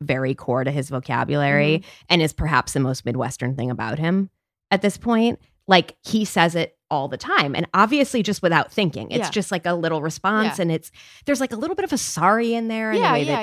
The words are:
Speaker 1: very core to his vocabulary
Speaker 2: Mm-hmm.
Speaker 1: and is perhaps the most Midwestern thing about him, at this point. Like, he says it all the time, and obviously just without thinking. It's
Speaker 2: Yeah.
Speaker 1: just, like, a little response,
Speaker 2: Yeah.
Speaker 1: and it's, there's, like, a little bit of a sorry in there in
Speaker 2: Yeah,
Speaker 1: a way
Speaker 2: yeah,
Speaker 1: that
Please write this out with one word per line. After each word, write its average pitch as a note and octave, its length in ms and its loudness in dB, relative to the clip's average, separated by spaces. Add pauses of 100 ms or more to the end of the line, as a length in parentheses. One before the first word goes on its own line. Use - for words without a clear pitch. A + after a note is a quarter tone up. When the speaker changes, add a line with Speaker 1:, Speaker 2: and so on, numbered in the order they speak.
Speaker 1:
very C3+ 320 -2
core B2+ 300 -2
to C3+ 80 0
his C#3+ 180 -4
vocabulary C#3+ 880 0
Speaker 2:
Mm-hmm. - 320 -12
Speaker 1:
and F3 140 4
is D#3 100 0
perhaps D3+ 400 0
the C#3+ 60 0
most C3 260 -2
Midwestern B2+ 500 -4
thing B2 140 -4
about A2+ 300 -6
him, F#3 320 0 (420)
at G3 80 2
this G3+ 160 0
point. A#3 420 0 (260)
Like, F3+ 380 4
he G#3+ 220 0
says E3+ 300 2
it - 220 -4 (140)
all C#3 160 -2
the B2 100 -8
time, E3+ 380 0
and E3+ 180 -2
obviously A#3+ 480 2
just G3 200 -2
without E3 280 0
thinking. D3+ 420 -2
It's - 160 -2
Speaker 2:
Yeah. - 20 0
Speaker 1:
just, F#3 200 -4
like, F3 160 -4
a F3 80 0
little E3 280 -2
response, F#3 560 -2
Speaker 2:
Yeah. F#3+ 60 0
Speaker 1:
and E3+ 100 2
it's, D#3+ 180 -6 (340)
there's, C#4 140 0
like, C4 140 -4
a - 20 -6
little D#4+ 200 -4
bit G4 100 -4
of E4 80 -4
a C4 40 0
sorry A3 560 0
in A#3 140 -2
there A3 240 -4
in G#4+ 100 0
Speaker 2:
Yeah, D#4+ 100 4
Speaker 1:
a - 20 4
way A#3+ 100 2
Speaker 2:
yeah, - 140 0
Speaker 1:
that - 60 -2